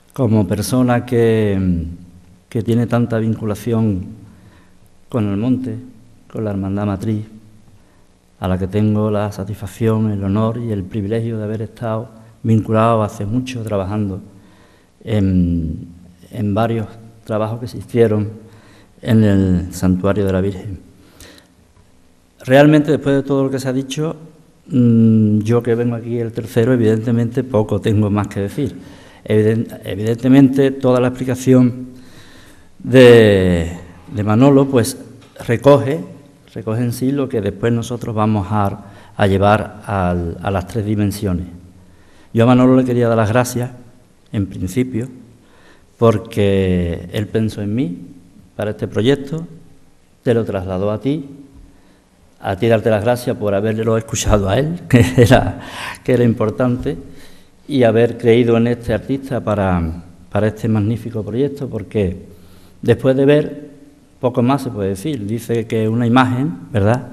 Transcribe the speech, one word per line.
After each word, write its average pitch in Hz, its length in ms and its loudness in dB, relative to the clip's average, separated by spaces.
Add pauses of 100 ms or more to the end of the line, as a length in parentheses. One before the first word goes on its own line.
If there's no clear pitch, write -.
(120)
como 110 340 0
persona 120 600 0
que, 101 800 0 (640)
que 113 140 -4
tiene 117 240 0
tanta 117 320 0
vinculación 110 880 -2 (1000)
con 107 200 -2
el 98 80 -2
monte, 113 400 -2 (540)
con 113 140 -8
la 107 60 -4
Hermandad 98 360 -4
Matriz, 107 380 -4 (1120)
a - 80 -6
la 92 120 -2
que 95 80 -4
tengo 104 440 0
la 104 220 -2
satisfacción, 107 800 -2
el 101 120 -4
honor 110 360 0
y 117 120 -6
el 98 140 -4
privilegio 110 540 -4
de 107 60 -6
haber 107 180 -6
estado 113 460 -8 (340)
vinculado 110 600 2
hace 104 220 -6
mucho 127 380 -6
trabajando 101 580 -4 (840)
en, 90 840 0 (420)
en 104 240 -6
varios 113 320 -2 (380)
trabajos 110 360 -4
que 123 80 -10
se - 100 -14
hicieron 107 500 0 (720)
en 110 240 2
el 92 480 2
Santuario 95 540 0
de 95 60 0
la 92 80 0
Virgen. 95 400 -6 (1600)
Realmente, 147 460 6
después 139 260 0
de 135 60 0
todo 135 220 0
lo 135 60 -2
que 131 80 -4
se 127 100 -6
ha 127 40 -2
dicho, 151 440 -6 (520)
mm, 113 720 4
yo 117 220 0
que 117 120 0
vengo 120 220 -2
aquí 117 220 -6
el 113 140 -4
tercero, 113 400 0
evidentemente 117 720 0
poco 104 380 -2
tengo 107 300 0
más 101 180 -2
que - 120 -8
decir. 98 360 -6 (480)
Eviden-, 110 420 2 (180)
evidentemente, 127 840 2
toda 127 300 0
la 127 80 0
explicación 127 800 0 (880)
de, 101 920 6 (420)
de 107 80 -4
Manolo, 131 440 4
pues, 131 300 0 (500)
recoge, 135 580 2 (500)
recoge 113 280 -4
en 120 100 -2
sí 131 180 -2
lo 135 180 -2
que 117 120 -4
después 101 320 -2
nosotros 117 420 -6
vamos 107 360 0
a, 101 360 -2 (300)
a 104 100 2
llevar 98 600 2
al, 90 540 -2
a 104 100 -6
las 95 180 -4
tres 104 180 -6
dimensiones. 101 600 -2 (840)
Yo 113 120 4
a - 20 4
Manolo 127 300 6
le 131 80 4
quería 120 240 2
dar 113 80 2
las 110 140 2
gracias, 123 400 -2 (600)
en 101 140 -2
principio, 117 600 -4 (920)
porque 98 1120 0
él 107 140 -4
pensó 110 360 -4
en 104 120 -6
mí 160 240 -4 (560)
para 107 160 -6
este 107 160 -8
proyecto, 135 600 -2 (760)
te 123 120 2
lo 113 100 0
trasladó 95 460 -4
a 107 100 -6
ti, 143 240 -4 (1160)
a 98 160 -4
ti 117 120 0
darte 113 220 2
las 107 120 2
gracias 120 340 -2
por 104 180 -2
haberlo 110 420 -2
escuchado 107 520 -2
a 101 100 0
él, 156 260 -2
<laughs> - 40 -16
que 123 160 8 (120)
era, 107 440 4 (440)
que 135 80 0
era 123 120 4
importante, 123 720 -2 (720)
y 135 140 2
haber 113 360 2
creído 117 380 4
en 117 120 2
este 117 240 -4
artista 127 480 -4
para, 90 600 -2 (280)
para 104 180 0
este 110 200 -6
magnífico 110 560 -2
proyecto, 127 440 -4
porque 104 580 -4 (560)
después 127 340 0
de 139 80 2
ver, - 460 0 (500)
poco 123 220 -2
más 131 200 0
se 123 80 -8
puede 101 200 -4
decir. 104 360 -6
Dice 113 400 -4
que 110 220 -2
una 117 180 0
imagen, 127 480 0 (160)
¿verdad?, 110 420 0